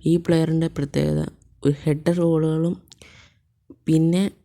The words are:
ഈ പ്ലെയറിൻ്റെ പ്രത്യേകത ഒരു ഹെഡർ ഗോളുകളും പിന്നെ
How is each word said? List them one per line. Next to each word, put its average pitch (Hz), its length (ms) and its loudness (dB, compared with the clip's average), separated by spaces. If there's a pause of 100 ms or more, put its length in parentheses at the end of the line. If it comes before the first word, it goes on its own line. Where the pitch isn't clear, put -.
ഈ 165 120 2
പ്ലെയറിൻ്റെ 165 500 0
പ്രത്യേകത 151 580 -2 (380)
ഒരു 143 100 2 (100)
ഹെഡർ 160 360 0
ഗോളുകളും 165 600 0 (1040)
പിന്നെ 165 460 2 (140)